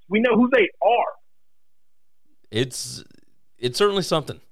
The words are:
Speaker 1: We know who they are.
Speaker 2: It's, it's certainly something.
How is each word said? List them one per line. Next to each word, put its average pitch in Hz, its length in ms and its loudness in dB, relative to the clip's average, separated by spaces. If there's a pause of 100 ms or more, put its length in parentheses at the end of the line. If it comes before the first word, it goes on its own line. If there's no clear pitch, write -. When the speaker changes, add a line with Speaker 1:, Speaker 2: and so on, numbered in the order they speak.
Speaker 1:
We 208 140 0
know 247 140 2
who 240 180 4
they 220 160 4 (120)
are. 226 300 2 (1400)
Speaker 2:
It's, 123 520 -6 (540)
it's 123 200 -4
certainly 196 260 2
something. 135 360 -4 (120)